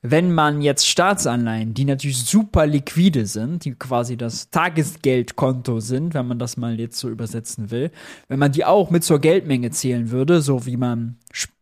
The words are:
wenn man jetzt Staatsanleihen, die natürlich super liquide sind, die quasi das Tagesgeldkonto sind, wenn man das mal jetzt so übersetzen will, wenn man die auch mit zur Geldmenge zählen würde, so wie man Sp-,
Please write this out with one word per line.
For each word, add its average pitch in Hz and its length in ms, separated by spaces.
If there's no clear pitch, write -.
wenn 170 320
man 151 280
jetzt 143 260
Staatsanleihen, 120 840
die 135 120
natürlich 135 380
super 196 420
liquide 147 600
sind, 123 400
die 135 80
quasi 123 440
das 117 320
Tagesgeldkonto 131 1300
sind, 131 340
wenn 127 140
man 120 120
das 120 180
mal 117 220
jetzt 117 200
so 127 100
übersetzen 113 640
will, 127 200
wenn 131 120
man 143 120
die 143 140
auch 175 260
mit 170 120
zur 151 160
Geldmenge 147 520
zählen 120 400
würde, 143 300
so 131 240
wie 123 120
man 120 400
Sp-, - 160